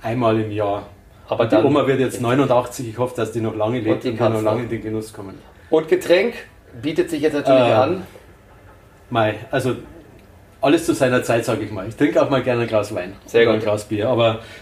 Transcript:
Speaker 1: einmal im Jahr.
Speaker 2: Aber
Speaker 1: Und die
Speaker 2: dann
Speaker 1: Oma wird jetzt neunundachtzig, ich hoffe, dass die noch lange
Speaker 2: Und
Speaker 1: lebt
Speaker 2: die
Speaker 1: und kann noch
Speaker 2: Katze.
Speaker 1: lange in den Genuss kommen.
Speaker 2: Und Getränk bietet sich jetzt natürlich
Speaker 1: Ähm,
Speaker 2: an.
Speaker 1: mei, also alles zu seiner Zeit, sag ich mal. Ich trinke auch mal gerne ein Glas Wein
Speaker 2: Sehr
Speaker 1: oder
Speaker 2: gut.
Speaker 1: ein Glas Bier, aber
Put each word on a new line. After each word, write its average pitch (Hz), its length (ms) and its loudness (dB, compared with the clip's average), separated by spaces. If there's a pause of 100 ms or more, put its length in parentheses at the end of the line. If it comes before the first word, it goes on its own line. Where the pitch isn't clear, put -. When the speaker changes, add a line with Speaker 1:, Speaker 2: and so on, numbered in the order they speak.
Speaker 1:
einmal 113 380 0
im 107 100 -4
Jahr. 104 360 -4 (420)
Speaker 2:
Aber 117 160 0
Speaker 1:
Und 113 80 -2
die 147 40 6
Speaker 2:
dann 160 100 4
Speaker 1:
Oma 135 200 2
wird 131 140 2
jetzt 123 200 -2
neunundachtzig, 123 680 0
ich 107 100 -10
hoffe, 123 180 -4
dass 113 160 -2
die 117 80 -4
noch 110 160 -4
lange 113 220 -2
Speaker 2:
Und 107 60 -6
Speaker 1:
lebt - 200 -2
Speaker 2:
die 123 60 -4
Speaker 1:
und 110 80 -4
kann 113 140 2
noch 110 60 0
Speaker 2:
Katze. 107 60 0
Speaker 1:
lange 113 200 0
in 113 40 -8
den 107 140 -6
Genuss 110 300 -6
kommen. 98 220 -14 (360)
Speaker 2:
Und 160 180 2
Getränk 190 460 2 (460)
bietet 160 300 -2
sich 151 120 -4
jetzt 156 120 2
natürlich 131 320 4
Speaker 1:
Ähm, 117 120 4
Speaker 2:
an. 170 240 0 (1080)
Speaker 1:
mei, 107 240 0 (160)
also 127 240 -2 (840)
alles 165 260 2
zu 156 80 2
seiner 127 280 2
Zeit, 113 220 0
sag 110 160 -2
ich 104 100 -8
mal. 98 180 -8
Ich 113 80 -12
trinke 151 260 2
auch 131 80 0
mal 131 120 0
gerne 120 200 0
ein 113 60 -4
Glas 107 260 0
Wein 92 200 -8 (120)
Speaker 2:
Sehr 117 160 4
Speaker 1:
oder 113 100 6
Speaker 2:
gut. 110 80 0
Speaker 1:
ein 107 40 -4
Glas 104 200 0
Bier, 107 240 -2
aber 113 320 0 (220)